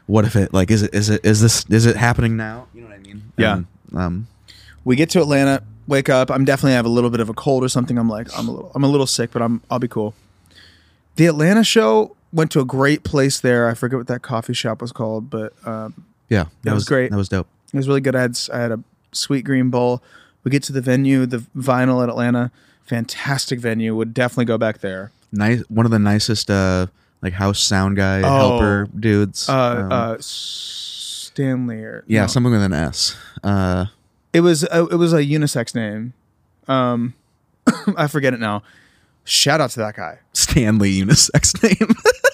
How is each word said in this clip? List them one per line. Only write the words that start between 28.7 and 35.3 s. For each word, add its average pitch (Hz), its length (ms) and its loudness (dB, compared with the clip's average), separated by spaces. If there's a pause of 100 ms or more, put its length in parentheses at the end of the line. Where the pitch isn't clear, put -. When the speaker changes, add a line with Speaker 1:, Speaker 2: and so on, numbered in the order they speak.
Speaker 1:
dudes. 104 500 0
Speaker 2:
Uh, 131 40 2 (300)
Speaker 1:
Um, 92 80 -4
Speaker 2:
uh, 117 280 -2
Stanley - 1600 -8
or 110 240 -14
Speaker 1:
yeah, 110 140 4
Speaker 2:
no. 98 60 2
Speaker 1:
something 123 240 2
with 104 120 4
an 92 100 0
S. 76 420 -2 (280)
Uh, 95 420 0 (480)
Speaker 2:
It 165 80 6
was 170 220 4
a, 170 240 0
it 175 80 -2
was 170 180 2
a 151 100 4
unisex 143 520 -2